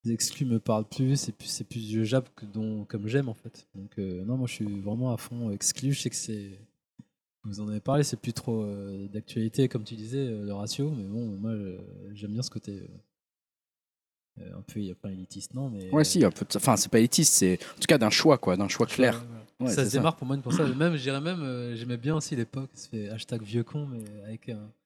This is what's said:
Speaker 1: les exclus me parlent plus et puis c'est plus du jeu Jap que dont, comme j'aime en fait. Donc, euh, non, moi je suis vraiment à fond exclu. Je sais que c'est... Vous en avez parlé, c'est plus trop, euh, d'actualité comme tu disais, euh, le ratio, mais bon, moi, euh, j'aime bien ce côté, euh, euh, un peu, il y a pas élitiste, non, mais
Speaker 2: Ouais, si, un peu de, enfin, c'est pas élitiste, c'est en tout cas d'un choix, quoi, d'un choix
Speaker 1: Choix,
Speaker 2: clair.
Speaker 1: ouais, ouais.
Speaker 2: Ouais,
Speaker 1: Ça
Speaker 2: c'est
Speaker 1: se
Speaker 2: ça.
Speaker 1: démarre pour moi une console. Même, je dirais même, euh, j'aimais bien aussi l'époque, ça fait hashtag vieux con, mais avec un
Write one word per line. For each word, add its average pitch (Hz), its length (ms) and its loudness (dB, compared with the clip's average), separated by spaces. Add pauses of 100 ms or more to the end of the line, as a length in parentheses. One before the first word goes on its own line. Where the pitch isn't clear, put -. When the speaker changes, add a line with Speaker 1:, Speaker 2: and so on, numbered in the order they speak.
Speaker 1:
les 117 80 2
exclus - 320 -2
me 120 140 2
parlent 110 280 2
plus 135 420 0
et - 20 -6
puis - 160 -14
c'est - 200 -8
plus 117 200 -8
du 107 100 -2
jeu 110 60 2
Jap 127 320 0
que - 100 -14
dont, 107 420 -6
comme 107 200 -6
j'aime 131 200 0
en 113 60 -6
fait. - 420 -16
Donc, 101 220 -12
euh, 92 260 -4
non, 120 140 -2
moi 127 100 -2
je 120 60 -8
suis 104 280 -6
vraiment 113 300 -2
à 113 60 -2
fond 120 340 -6
exclu. 123 400 -2
Je 143 100 0
sais 123 80 -4
que - 60 -8
c'est... 104 360 -8 (920)
Vous 104 160 -8
en 104 80 -6
avez 107 140 -4
parlé, 143 220 2
c'est 123 160 -2
plus 120 120 -4
trop, 113 320 -2
euh, 101 480 -8
d'actualité 110 560 0
comme 113 160 -4
tu 117 120 -12
disais, 113 240 -6
euh, 113 260 -4
le 101 80 -4
ratio, 110 420 -4
mais 110 80 -6
bon, 104 380 -6
moi, 113 100 -2
euh, 98 260 -6 (360)
j'aime 104 180 -8
bien 113 100 -2
ce 131 80 -6
côté, 107 220 -10 (1700)
euh, - 20 -16
euh, 92 160 -14
un 95 40 -14
peu, - 180 -10
il 101 60 -4
y 90 60 -8
a 87 40 -10
pas - 160 -10
élitiste, 92 420 -12
non, 131 160 -6
mais 98 220 -8
Speaker 2:
Ouais, 156 140 6
si, 151 180 6
un 92 80 10
peu - 140 -6
de, - 100 -4
enfin, 107 220 6
c'est - 140 0
pas 117 80 8
élitiste, 123 340 6
c'est 92 220 6
en - 240 -12
tout - 80 0
cas 160 100 10
d'un 110 120 6
choix, 143 280 8
quoi, 92 180 4
d'un 98 140 2
choix - 180 2
Speaker 1:
Choix, - 80 -6
Speaker 2:
clair. 123 200 6
Speaker 1:
ouais, - 500 -8
ouais. - 20 2
Speaker 2:
Ouais, - 60 2
Speaker 1:
Ça 143 80 4
Speaker 2:
c'est 127 80 4
Speaker 1:
se - 20 0
Speaker 2:
ça. 139 60 2
Speaker 1:
démarre 156 180 4
pour 131 120 -8
moi 139 100 0
une 139 40 -6
console. 139 340 2
Même, 160 200 4
je 139 60 -2
dirais 135 200 -2
même, 175 200 -2
euh, 123 340 -4
j'aimais 120 220 -4
bien 139 180 0
aussi 151 200 -2
l'époque, 131 380 -4
ça - 160 -18
fait 107 200 -8
hashtag 113 320 -6
vieux 110 220 -2
con, 147 280 -6
mais 117 120 -10 (220)
avec 110 240 -12
un 107 200 -10 (160)